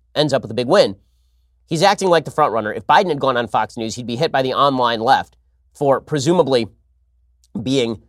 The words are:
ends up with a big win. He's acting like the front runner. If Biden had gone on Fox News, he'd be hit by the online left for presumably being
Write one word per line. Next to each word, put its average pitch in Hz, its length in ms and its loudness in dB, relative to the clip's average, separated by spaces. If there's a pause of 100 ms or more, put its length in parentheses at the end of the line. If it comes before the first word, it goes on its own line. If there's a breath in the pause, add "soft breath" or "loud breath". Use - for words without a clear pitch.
(120)
ends 143 200 0
up 127 80 0
with 104 100 -10
a 110 40 -12
big 123 120 -2
win. 131 280 2 (720)
He's 165 160 -2
acting 196 260 2
like 165 160 2
the - 60 -10
front 139 220 0
runner. 107 200 -4
If 110 120 -10
Biden 175 240 4
had 143 100 -4
gone 131 180 0
on 120 100 -2
Fox 110 300 -4
News, 110 180 -6
he'd 120 120 -12
be 117 100 -6
hit 156 140 -2
by 135 100 0
the 131 120 -2
online 123 460 0
left 113 380 0 (360)
for 135 280 0
presumably 135 640 0 (920)
being 117 480 -2